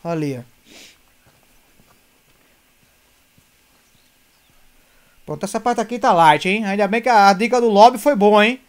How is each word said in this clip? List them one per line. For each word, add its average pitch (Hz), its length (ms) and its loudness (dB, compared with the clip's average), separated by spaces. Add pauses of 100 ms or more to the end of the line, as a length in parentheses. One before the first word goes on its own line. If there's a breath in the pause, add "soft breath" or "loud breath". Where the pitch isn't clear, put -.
Olha 170 100 -10
ali, 147 260 -8
ó. - 180 -20 (4000 loud breath)
Pronto, 151 200 -12
essa 214 160 -10
parte 240 200 -6
aqui 226 180 -8
tá 240 140 -2
light, 156 360 2
hein? 214 160 -4
Ainda 196 240 -4
bem 226 120 -4
que 233 80 -6
a, 202 200 4
a 202 40 4
dica 233 280 -2
do 233 80 0
lobby 220 300 4
foi 190 180 -2
boa, 208 300 2
hein? 254 220 -6